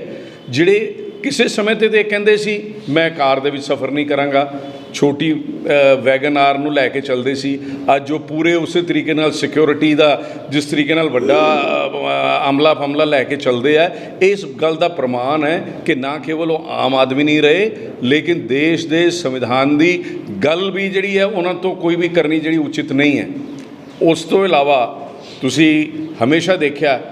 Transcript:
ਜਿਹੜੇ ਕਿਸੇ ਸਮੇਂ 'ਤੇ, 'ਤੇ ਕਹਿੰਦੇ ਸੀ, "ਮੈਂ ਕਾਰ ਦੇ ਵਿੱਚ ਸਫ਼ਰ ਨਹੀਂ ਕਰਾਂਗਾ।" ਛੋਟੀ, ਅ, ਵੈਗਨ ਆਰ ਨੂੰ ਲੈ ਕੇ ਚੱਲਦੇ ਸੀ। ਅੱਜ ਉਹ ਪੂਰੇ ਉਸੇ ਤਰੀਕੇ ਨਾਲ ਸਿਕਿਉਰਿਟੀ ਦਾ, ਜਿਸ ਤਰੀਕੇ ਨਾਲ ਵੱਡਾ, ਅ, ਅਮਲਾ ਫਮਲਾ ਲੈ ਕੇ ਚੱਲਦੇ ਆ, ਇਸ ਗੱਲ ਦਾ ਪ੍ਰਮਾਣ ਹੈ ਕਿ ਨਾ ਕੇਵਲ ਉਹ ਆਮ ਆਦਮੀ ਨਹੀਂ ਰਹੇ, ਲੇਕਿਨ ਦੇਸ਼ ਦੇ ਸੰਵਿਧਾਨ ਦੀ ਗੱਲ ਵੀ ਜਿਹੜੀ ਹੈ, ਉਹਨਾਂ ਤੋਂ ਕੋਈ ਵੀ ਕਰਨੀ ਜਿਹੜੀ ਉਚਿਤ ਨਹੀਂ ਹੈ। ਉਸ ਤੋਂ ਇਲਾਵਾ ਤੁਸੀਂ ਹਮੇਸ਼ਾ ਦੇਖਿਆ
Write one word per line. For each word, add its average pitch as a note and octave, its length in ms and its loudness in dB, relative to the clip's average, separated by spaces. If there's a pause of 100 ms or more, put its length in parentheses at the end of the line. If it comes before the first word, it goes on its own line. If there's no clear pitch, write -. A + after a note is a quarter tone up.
(500)
ਜਿਹੜੇ F#3 440 2 (280)
ਕਿਸੇ B3+ 260 0
ਸਮੇਂ G#3+ 260 0
'ਤੇ, G#3+ 140 2
'ਤੇ G#3 140 4
ਕਹਿੰਦੇ G#3 340 2
ਸੀ, G#3 380 -4 (140)
"ਮੈਂ D#3+ 220 2
ਕਾਰ C#3 300 2
ਦੇ C#3+ 100 0
ਵਿੱਚ C#3 140 -6
ਸਫ਼ਰ C3+ 260 -2
ਨਹੀਂ D3 160 -2
ਕਰਾਂਗਾ।" C#3+ 540 0 (340)
ਛੋਟੀ, C#3+ 380 2
ਅ, C#3+ 640 2
ਵੈਗਨ C3+ 420 0
ਆਰ C#3 220 2
ਨੂੰ D3 160 -4
ਲੈ C3 140 2
ਕੇ C3+ 120 -4
ਚੱਲਦੇ C3 340 -2
ਸੀ। C#3 240 -4 (380)
ਅੱਜ C#3+ 160 -4
ਉਹ D#3 60 -2
ਪੂਰੇ D#3 360 -2
ਉਸੇ E3+ 280 0
ਤਰੀਕੇ D3+ 320 0
ਨਾਲ D3+ 180 2
ਸਿਕਿਉਰਿਟੀ D3 640 2
ਦਾ, D3 280 4 (280)
ਜਿਸ C#3+ 140 0
ਤਰੀਕੇ D3+ 300 0
ਨਾਲ D#3+ 140 0
ਵੱਡਾ, C#3+ 540 2 (840)
ਅ, C#3 40 2
ਅਮਲਾ D3 240 4
ਫਮਲਾ C#3+ 300 0
ਲੈ C#3+ 200 2
ਕੇ C#3 120 -4
ਚੱਲਦੇ C3+ 420 2
ਆ, E3+ 120 4 (320)
ਇਸ G3 240 2
ਗੱਲ D3+ 300 -2
ਦਾ F3 120 2
ਪ੍ਰਮਾਣ C3+ 560 -2
ਹੈ E3+ 180 0 (220)
ਕਿ D3+ 100 2
ਨਾ C#3 240 -6
ਕੇਵਲ D#3+ 320 -4
ਉਹ D#3+ 180 -4
ਆਮ B2 260 0
ਆਦਮੀ C3 300 2
ਨਹੀਂ D3+ 180 2
ਰਹੇ, F3+ 280 4 (320)
ਲੇਕਿਨ D3+ 440 0
ਦੇਸ਼ D3+ 400 0
ਦੇ E3+ 240 2
ਸੰਵਿਧਾਨ C3 680 0
ਦੀ F3 260 2 (400)
ਗੱਲ F3 260 0
ਵੀ G3 180 -2
ਜਿਹੜੀ G3 300 0
ਹੈ, G3 60 2
ਉਹਨਾਂ F3+ 300 -2
ਤੋਂ F3+ 220 -4
ਕੋਈ E3+ 200 0
ਵੀ E3+ 120 0
ਕਰਨੀ D#3+ 320 2
ਜਿਹੜੀ D#3+ 160 0
ਉਚਿਤ C#3+ 360 -2
ਨਹੀਂ C#3 260 2
ਹੈ। F#2+ 80 -4 (760)
ਉਸ E3 200 4
ਤੋਂ G3 220 2
ਇਲਾਵਾ C#3+ 540 2 (420)
ਤੁਸੀਂ D#3 460 2 (380)
ਹਮੇਸ਼ਾ E3+ 320 2
ਦੇਖਿਆ C#3+ 440 0 (120)